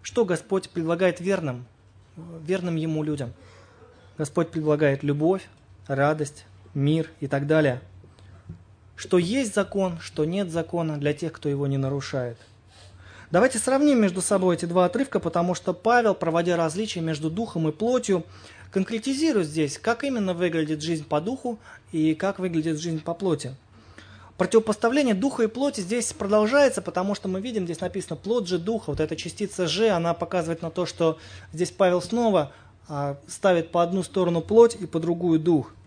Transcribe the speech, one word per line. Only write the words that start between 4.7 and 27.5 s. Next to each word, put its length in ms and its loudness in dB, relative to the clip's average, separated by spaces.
любовь, 460 0
радость, 560 0
мир 460 0
и 80 -8
так 220 -2
далее. 320 2
Что 240 0
есть 380 0
закон, 440 -2
что 240 -4
нет 260 -2
закона 480 -4
для 160 0
тех, 180 -6
кто 160 -6
его 180 -2
не 120 0
нарушает. 600 -4
Давайте 260 4
сравним 420 4
между 220 2
собой 320 4
эти 120 -4
два 180 4
отрывка, 340 0
потому 380 0
что 180 -4
Павел, 400 4
проводя 420 0
различия 440 -2
между 280 -4
духом 400 -2
и 40 0
плотью, 520 0
конкретизирует 800 0
здесь, 300 -2
как 260 -2
именно 280 -2
выглядит 480 -2
жизнь 240 -4
по 160 0
духу 380 -6
и 240 0
как 240 -4
выглядит 400 -2
жизнь 240 -6
по 120 -4
плоти. 420 -2
Противопоставление 800 2
духа 280 0
и 60 2
плоти 320 -2
здесь 320 -2
продолжается, 680 2
потому 340 -2
что 100 -10
мы 140 -4
видим, 240 -4